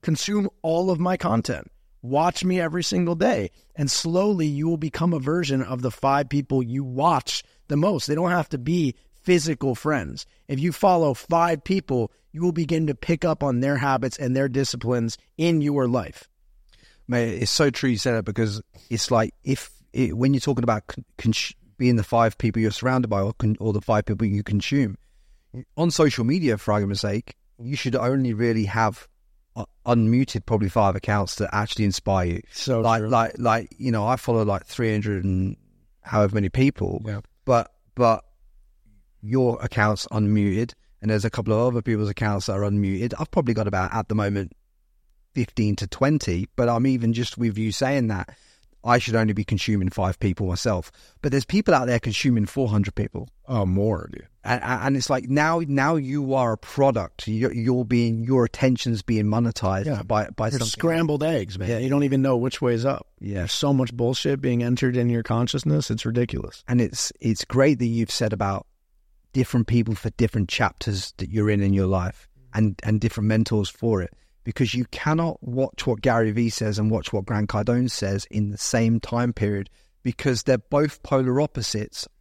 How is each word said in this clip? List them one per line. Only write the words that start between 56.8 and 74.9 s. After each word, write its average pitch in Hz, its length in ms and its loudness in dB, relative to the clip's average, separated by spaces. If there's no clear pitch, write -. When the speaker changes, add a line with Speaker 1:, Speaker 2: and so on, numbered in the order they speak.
Speaker 2:
You're, 110 240 0
you're 123 320 0
being, 113 400 2
your 127 180 4
attention's 117 580 0
being 107 240 0
monetized 107 600 0
Speaker 1:
Yeah. 123 180 -4
Speaker 2:
by, 107 280 0
by 110 160 -2
Speaker 1:
You're 127 120 -2
Speaker 2:
something. 113 80 -2
Speaker 1:
scrambled 160 560 0
eggs, 101 340 -2
man. 92 120 -4
Speaker 2:
Yeah. 117 80 0
Speaker 1:
You 131 120 -2
don't 143 140 4
even 135 180 2
know 131 140 4
which 123 260 -2
way's 120 240 0
up. - 220 -2
Speaker 2:
Yeah. 101 140 -6
Speaker 1:
There's 92 180 -4
so 143 200 0
much 127 200 0
bullshit 131 480 -2
being 123 200 0
entered 123 360 0
in 120 120 2
your 117 140 0
consciousness. 123 640 0
It's 110 160 -2
ridiculous. - 600 -2
Speaker 2:
And 120 140 4
it's, - 400 -2
it's - 240 0
great 135 340 4
that 123 60 0
you've 117 260 0
said 110 220 -2
about 98 340 -4
different 123 360 0
people 113 280 2
for - 160 -4
different 110 380 0
chapters - 680 -2
that 90 120 -8
you're 107 200 0
in, 101 120 2
in 98 120 2
your 95 140 2
life, 92 400 -2
and, 107 300 0
and 107 180 0
different 107 280 0
mentors 110 400 2
for 110 320 0
it. - 120 -8
Because 117 300 -2
you 123 180 -2